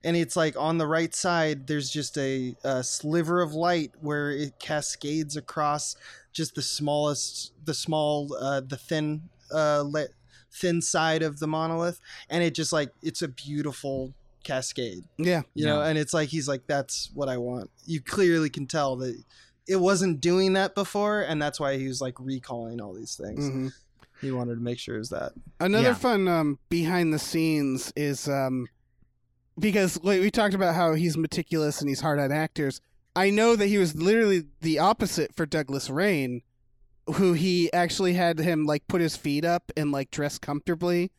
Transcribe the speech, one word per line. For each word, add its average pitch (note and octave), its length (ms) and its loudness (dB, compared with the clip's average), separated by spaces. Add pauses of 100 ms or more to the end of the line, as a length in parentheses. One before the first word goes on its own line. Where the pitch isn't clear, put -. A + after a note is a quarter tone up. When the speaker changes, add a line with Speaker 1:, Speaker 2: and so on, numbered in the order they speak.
Speaker 1:
and E3+ 140 0
it's, D#3+ 200 0
like, D#3+ 220 2
on D#3 200 0
the D#3+ 80 2
right D#3+ 280 0
side, D#3 520 0
there's D3 240 -2
just D3 280 -6
a, C3 440 -2
a C3 220 -2
sliver E3 560 0
of D#3 140 0
light E3 460 0
where D3 300 -2
it C#3+ 280 -6
cascades D3+ 800 -4
across D3 600 -4 (360)
just - 220 -6
the C#3+ 80 -6
smallest, D3 920 -2 (120)
the D#3+ 80 -6
small, D3 680 -2
uh, C#3 220 -2
the C3 160 -10
thin, D3+ 460 -4 (280)
uh, D3+ 320 2
le-, C#3+ 260 -2 (440)
thin E3+ 300 0
side D#3+ 400 2
of D3 160 -2
the D#3 80 -4
monolith, E3 540 -2 (280)
and E3+ 160 0
it D#3+ 100 2
just, D#3 180 -2
like, D3 180 0 (120)
it's D#3+ 200 -4
a D#3 60 -4
beautiful C#3 840 -6 (300)
cascade. B2 600 -6 (120)
Speaker 2:
Yeah. E3+ 240 2 (140)
Speaker 1:
You D3+ 100 -2
know, D3 160 2
Speaker 3:
Yeah. D3 80 0
Speaker 1:
and D#3 80 2
it's D3+ 160 -2
like, D#3 160 2
he's D3 180 -4
like, C#3 200 -4
"That's - 480 -2
what C#3 160 -4
I B2+ 80 -2
want." B2 320 -6 (160)
You D#3+ 160 -4
clearly E3+ 480 2
can C#3+ 160 -8
tell C#3 300 -2
that B2+ 200 -6 (500)
it F#3+ 100 0
wasn't F#3 440 2
doing F#3 320 4
that F#3+ 220 2
before, G#3 480 0
and D3+ 180 -2
that's D3 180 -2
why C#3 200 0
he C3 100 -4
was, B2+ 140 -6
like, B2+ 180 -8
recalling A#2+ 640 -8
all G2+ 100 -12
these G#2+ 240 -12
things. - 320 -8
Speaker 2:
Mm-hmm. C3 200 -4 (520)
Speaker 1:
He C#3 120 -6
wanted A#2+ 240 -4
to A#2 40 -8
make A#2+ 180 -4
sure - 180 -8
it - 20 -4
was A2+ 120 -8
that. - 220 -6 (260)
Speaker 2:
Another G#3+ 300 4
Speaker 3:
Yeah. B3 60 4
Speaker 2:
fun, G3 340 2
um, D#3 300 2 (100)
behind E3+ 460 2
the D3+ 40 0
scenes D3+ 800 0
is, C#3+ 320 -2
um, C3 400 0 (920)
because, F#3+ 440 2
like, F#3 180 4
we G3+ 100 4
talked G#3 240 2
about F#3 200 2
how E3+ 200 4
he's D#3+ 220 2
meticulous D#3+ 640 -2
and C#3+ 80 -2
he's C3+ 120 -2
hard D3+ 180 0
on C#3 140 0
actors. D3+ 480 -2 (360)
I F#3+ 140 4
know A3 260 6
that G3+ 120 4
he G#3 100 4
was E3+ 160 2
literally G3 500 4 (160)
the D#3 180 0
opposite F3 560 2
for D#3+ 120 -2
Douglas C#3 420 -2
Rain, C#3 540 0 (720)
who F#3 200 6
he F3 380 2
actually F3 420 2
had E3+ 260 2
him, D#3+ 260 2
like, D3+ 220 0
put F3+ 120 2
his D#3+ 160 0
feet D3 280 -2
up F3 320 0
and, D3 160 0
like, C#3 180 -2
dress C#3+ 280 -4
comfortably F3 800 -2